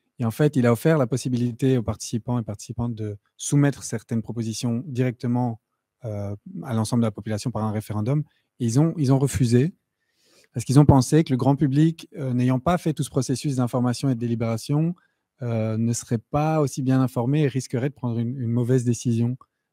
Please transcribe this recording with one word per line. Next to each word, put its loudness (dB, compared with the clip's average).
Et -2
en 0
fait, 2
il 4
a 6
offert 2
la 2
possibilité 0
aux -2
participants -4
et -4
participantes -8
de -8
soumettre 0
certaines -6
propositions -6
directement, -2
euh, -6
à -6
l'ensemble 0
de 2
la -2
population -6
par -4
un -2
référendum. -2
Et -2
ils 2
ont, 4
ils 2
ont 6
refusé 2
parce -6
qu'ils 6
ont 10
pensé 6
que -6
le 2
grand 2
public, 0
euh, -6
n'ayant 2
pas 0
fait -2
tout -4
ce -8
processus -2
d'information 0
et 2
de -4
délibération, -2
euh, -2
ne 0
serait -4
pas 0
aussi -2
bien 2
informé 0
et 2
risquerait -4
de -14
prendre -4
une, -4
une -4
mauvaise 2
décision 0